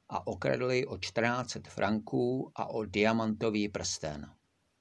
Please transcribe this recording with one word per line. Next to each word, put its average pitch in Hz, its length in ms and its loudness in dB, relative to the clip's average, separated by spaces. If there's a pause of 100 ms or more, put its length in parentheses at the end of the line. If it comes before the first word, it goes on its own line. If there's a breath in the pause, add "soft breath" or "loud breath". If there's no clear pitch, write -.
a - 180 -4
okradl 123 440 0
ji 127 140 2
o - 120 -6
čtrnáct 120 540 0
set - 160 -10
franků 120 880 0
a - 100 -2
o 110 200 -2
diamantový 107 840 2
prsten. 78 640 -6 (500)